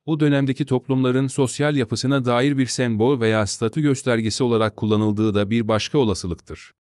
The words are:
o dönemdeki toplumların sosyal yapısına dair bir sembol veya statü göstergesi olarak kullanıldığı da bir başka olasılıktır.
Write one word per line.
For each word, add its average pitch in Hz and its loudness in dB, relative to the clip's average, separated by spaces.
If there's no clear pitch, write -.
o 151 -2
dönemdeki 139 0
toplumların 131 0
sosyal 143 -2
yapısına 127 0
dair 127 2
bir 135 2
sembol 120 0
veya 110 2
statü 117 -4
göstergesi 127 0
olarak 110 0
kullanıldığı 107 0
da 104 0
bir 113 0
başka 110 -2
olasılıktır. - -4